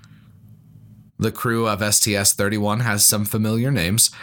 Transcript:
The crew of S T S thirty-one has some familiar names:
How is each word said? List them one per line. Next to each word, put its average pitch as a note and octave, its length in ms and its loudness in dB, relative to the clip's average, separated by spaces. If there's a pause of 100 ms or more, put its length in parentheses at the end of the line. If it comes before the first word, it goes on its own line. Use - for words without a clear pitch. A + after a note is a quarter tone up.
(1200)
The G#2+ 140 0
crew A#2 340 0
of G#2 160 0
S G#2+ 160 0
T G#2 160 0
S G2 200 2
thirty-one G#2 460 0
has G#2+ 240 0
some G#2 200 2
familiar A2+ 480 0
names: G2 400 2 (100)